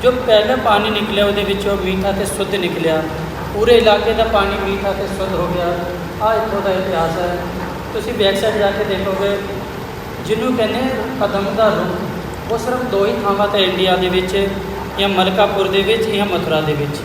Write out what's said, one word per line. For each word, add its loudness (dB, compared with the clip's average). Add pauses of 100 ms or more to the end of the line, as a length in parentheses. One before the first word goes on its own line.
ਜੋ 6
ਪਹਿਲਾ 4
ਪਾਣੀ 2
ਨਿਕਲਿਆ 0
ਉਹਦੇ 0
ਵਿੱਚੋਂ 0
ਮਿੱਠਾ 0
ਤੇ 0
ਸ਼ੁੱਧ -2
ਨਿਕਲਿਆ, 0 (500)
ਪੂਰੇ 6
ਇਲਾਕੇ 4
ਦਾ 2
ਪਾਣੀ 0
ਮਿੱਠਾ -2
ਤੇ -2 (100)
ਸ਼ੁੱਧ -4
ਹੋ -2 (100)
ਗਿਆ। 0 (460)
ਆਹ 4
ਇੱਥੋਂ 0
ਦਾ 0
ਇਤਿਹਾਸ 0
ਹੈ, -2 (560)
ਤੁਸੀਂ -4
ਬੈਕ 2
ਸਾਈਡ 0
ਜਾ 2
ਕੇ -2
ਦੇਖੋਗੇ। 0 (880)
ਜਿਹਨੂੰ 0
ਕਹਿੰਦੇ 0 (420)
ਕਦਮ 0 (120)
ਦਾ 6
ਰੁੱਖ, -4
ਉਹ 0
ਸਿਰਫ -2
ਦੋ 2
ਹੀ 2 (100)
ਥਾਵਾਂ 2
'ਤੇ 2
ਇੰਡੀਆ 2
ਦੇ 0
ਵਿੱਚ 0 (520)
ਜਾਂ 2
ਮਲਕਾਪੁਰ 2
ਦੇ 2
ਵਿੱਚ 2
ਜਾਂ 0
ਮਥੁਰਾ 0
ਦੇ 0
ਵਿੱਚ -2